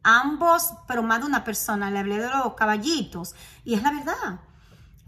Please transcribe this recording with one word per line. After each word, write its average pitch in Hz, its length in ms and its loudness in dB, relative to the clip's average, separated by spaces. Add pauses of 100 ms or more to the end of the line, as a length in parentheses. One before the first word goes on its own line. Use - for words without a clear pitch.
Ambos, 302 720 4 (140)
pero 240 160 0
más 226 160 2
de 277 80 -4
una 262 160 0
persona. 202 480 -2
Le 202 80 -2
hablé 202 200 -2
de 240 100 -4
los 262 240 0
caballitos. 214 840 -4 (300)
Y 233 80 -2
es 208 100 0
la 285 80 0
verdad. 294 480 -6 (680)